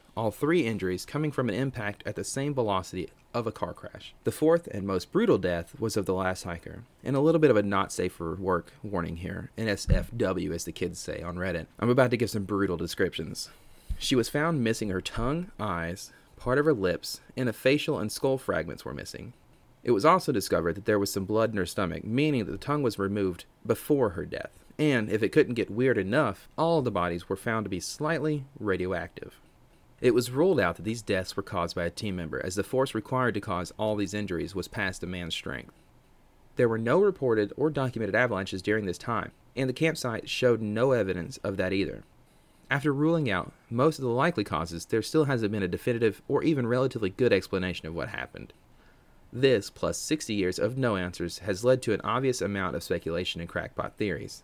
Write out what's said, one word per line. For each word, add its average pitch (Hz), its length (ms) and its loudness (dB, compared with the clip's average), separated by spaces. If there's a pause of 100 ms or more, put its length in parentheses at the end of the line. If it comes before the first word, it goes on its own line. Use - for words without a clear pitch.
(160)
All 110 140 0
three 151 360 2
injuries 92 380 -2
coming 151 260 -2
from 127 180 0
an 98 60 -2
impact 110 520 -4
at 104 100 -6
the 156 80 -6
same 143 300 -4
velocity 95 560 -2 (240)
of 117 120 -2
a 110 60 -2
car 82 220 -6
crash. - 400 -16 (100)
The 113 80 0
fourth 165 360 4
and 98 180 -6
most 95 260 -2
brutal 196 260 6
death 87 400 -2
was 113 200 -2
of 95 80 -2
the 95 80 0
last 92 300 -2
hiker, - 380 -10 (220)
and 135 100 -2
a 135 60 2
little 165 200 6
bit 151 100 8
of 110 80 8
a 104 40 6
not 98 300 2
safe 92 220 -2
for 82 220 -4
work 92 360 0 (100)
warning 85 360 -4
here, 87 400 -8
an 110 100 -2
S 101 220 -2
F 92 260 4
W 92 360 0
as 87 120 -6
the 87 80 -10
kids 85 260 -4
say 76 240 -8
on 87 140 -8
Reddit. 87 300 -4 (120)
I'm 117 120 2
about 123 200 6
to 120 60 2
give 110 140 0
some 104 140 -4
brutal 95 340 0
descriptions. 82 720 -4 (480)
She - 180 0
was 117 140 2
found 147 340 0
missing 110 240 0
her 92 140 -2
tongue, 151 480 -4 (100)
eyes, 87 500 -4 (260)
part 127 220 0
of 147 60 2
her 156 100 4
lips, 92 460 -2 (160)
and 127 120 0
a 113 40 -2
facial 143 460 2
and 104 120 -2
skull 135 280 0
fragments - 460 -4
were 67 100 -8
missing. - 400 -12 (500)
It 120 60 0
was 107 140 4
also 170 280 4
discovered 85 440 2
that 98 100 -12
there 110 120 4
was 101 140 0
some 98 140 -2
blood 110 260 2
in 104 60 -4
her 90 80 0
stomach, 85 380 -4
meaning 131 400 0
that - 80 -6
the 101 60 -6
tongue 143 240 -2
was 117 160 0
removed 98 460 0 (220)
before 117 440 4
her 82 140 -6
death. - 260 -8 (280)
And 127 320 2
if 107 120 2
it 101 100 2
couldn't 131 220 4
get 113 160 -2
weird 117 280 2
enough, 104 580 0
all 165 260 2
the 123 80 0
bodies 87 380 -2
were 98 80 -2
found 110 280 -2
to 98 60 -6
be 92 100 -2
slightly 151 640 -2 (140)
radioactive. 92 760 -2 (640)
It 123 140 6
was 123 160 4
ruled 151 300 4
out 87 160 2
that 85 80 -12
these 113 180 -4
deaths 92 340 -2
were 98 60 -4
caused 87 320 -2
by 87 100 -2
a 87 60 0
team 101 240 -6
member, 82 300 -6
as 92 100 -6
the 98 80 0
force 131 320 0
required 120 400 0
to 104 60 -2
cause 90 360 -4
all 107 200 0
these 98 180 -2
injuries 92 400 -4
was 90 140 -4
past 98 340 -4
a 87 60 -8
man's 87 260 -6
strength. - 400 -10 (800)
There 123 140 4
were 113 100 0
no 120 220 2
reported 120 560 2
or 147 120 2
documented 123 460 -2
avalanches 101 480 0
during 104 240 2
this 87 120 -4
time, 110 340 -4 (240)
and 131 120 -2
the 127 60 -2
campsite 131 540 -2
showed 120 340 4
no 110 300 2
evidence 92 460 0
of 98 180 -4
that 92 160 0
either. 95 320 0 (680)
After 139 220 2
ruling 151 380 2
out 92 220 -2 (180)
most 135 280 2
of 139 60 -6
the 120 60 0
likely 131 340 2
causes, 85 400 -4
there 113 180 0
still 156 220 2
hasn't 117 260 2
been 104 140 0
a 92 40 0
definitive 113 600 0
or 139 160 2
even 143 220 2
relatively 120 440 2
good 120 220 4
explanation 90 560 0
of 80 60 -8
what 76 160 -4
happened. - 420 -10 (800)
This, 123 360 4
plus - 300 -2
sixty - 360 -2
years 90 240 0
of 123 200 0
no 120 180 2
answers, 90 440 -4
has 98 240 -4
led 127 180 4
to 113 100 0
an 98 120 0
obvious 123 360 0
amount 98 360 -2
of 87 60 -4
speculation 85 580 -4
and 85 100 -8
crackpot - 460 -6
theories, - 480 -4